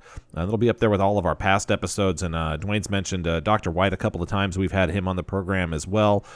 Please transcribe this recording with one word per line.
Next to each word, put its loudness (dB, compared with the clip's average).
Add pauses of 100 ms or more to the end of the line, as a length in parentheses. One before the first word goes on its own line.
(360)
Uh, -2
it'll -2
be 4
up 0
there 4
with 4
all 4
of 0
our 2
past 2
episodes. 0
And, -4
uh, -2
Dwayne's -2
mentioned, -2
uh, 0
Doctor 0
White 2
a -4
couple -2
of -4
times. -2
We've 0
had 2
him -2
on -2
the -4
program -2
as -4
well. 2 (120)